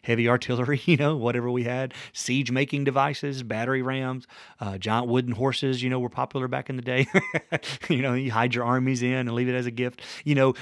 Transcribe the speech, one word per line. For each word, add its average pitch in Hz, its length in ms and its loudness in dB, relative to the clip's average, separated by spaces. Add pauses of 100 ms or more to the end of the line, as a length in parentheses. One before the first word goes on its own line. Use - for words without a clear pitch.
heavy 117 260 4
artillery, 123 540 2
<laughs> - 20 -18
you 170 140 6
know, 151 180 2
whatever 120 340 -2
we 123 140 -2
had, 127 300 -4 (180)
siege 127 380 -2
making 139 340 0
devices, 139 580 0
battery 117 380 -2
rams, 131 460 -4 (340)
uh, 98 160 -6
giant 110 300 0
wooden 123 260 2
horses, 127 500 0
you 127 60 -2
know, 127 100 0
were 123 120 -2
popular 127 360 -4
back 131 220 -4
in 135 80 -8
the 123 60 -8
day. 127 300 2
<laughs> - 40 0 (720)
You 135 140 2
know, 131 120 0
you 131 180 -2
hide 117 220 2
your 120 100 -2
armies 127 380 2
in 123 120 0
and 123 180 -2
leave 123 160 0
it 127 60 0
as 127 120 -2
a 123 40 -4
gift. 123 320 -6 (220)
You 147 100 2
know, 135 280 6